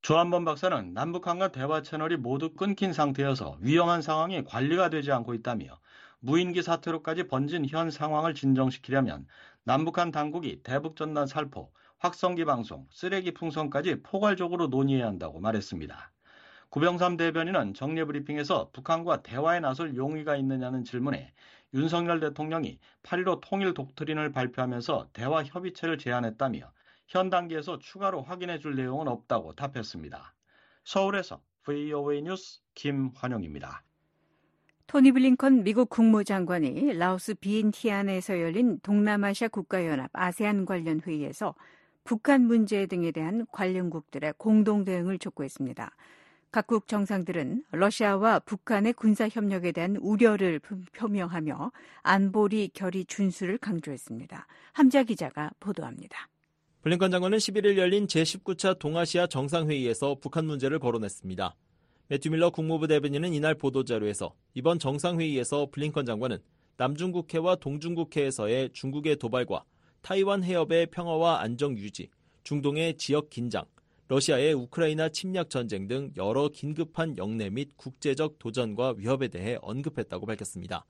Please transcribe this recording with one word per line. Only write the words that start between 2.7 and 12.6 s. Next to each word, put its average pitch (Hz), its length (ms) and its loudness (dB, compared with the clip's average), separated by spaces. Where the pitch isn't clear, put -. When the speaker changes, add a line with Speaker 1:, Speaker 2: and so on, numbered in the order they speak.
Speaker 1:
상태여서 135 680 0
위험한 170 420 4
상황이 160 400 -2
관리가 160 460 0
되지 147 220 -2
않고 120 220 -2
있다며 113 460 -6
무인기 170 420 0
사태로까지 165 680 -2
번진 143 400 0
현 160 220 -2
상황을 151 460 0
진정시키려면 131 920 2
남북한 160 480 0
당국이 151 500 -6
대북 143 340 -4
전단 151 300 -2
살포, 139 460 -8
확성기 175 480 -2
방송, 131 460 -2